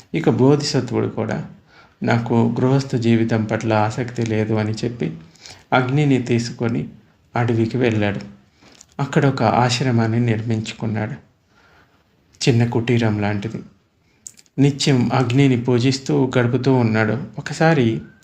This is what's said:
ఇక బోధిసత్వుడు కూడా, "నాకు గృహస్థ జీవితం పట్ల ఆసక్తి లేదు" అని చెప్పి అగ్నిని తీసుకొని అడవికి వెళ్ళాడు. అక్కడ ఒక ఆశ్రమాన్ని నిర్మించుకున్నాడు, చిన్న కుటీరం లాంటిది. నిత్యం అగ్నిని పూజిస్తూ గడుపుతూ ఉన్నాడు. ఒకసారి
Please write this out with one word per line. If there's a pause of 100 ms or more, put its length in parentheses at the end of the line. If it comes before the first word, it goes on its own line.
(180)
ఇక
బోధిసత్వుడు
కూడా, (580)
"నాకు
గృహస్థ
జీవితం
పట్ల
ఆసక్తి
లేదు"
అని
చెప్పి (560)
అగ్నిని
తీసుకొని (480)
అడవికి
వెళ్ళాడు. (800)
అక్కడ
ఒక
ఆశ్రమాన్ని
నిర్మించుకున్నాడు, (1200)
చిన్న
కుటీరం
లాంటిది. (1000)
నిత్యం
అగ్నిని
పూజిస్తూ
గడుపుతూ
ఉన్నాడు. (220)
ఒకసారి (220)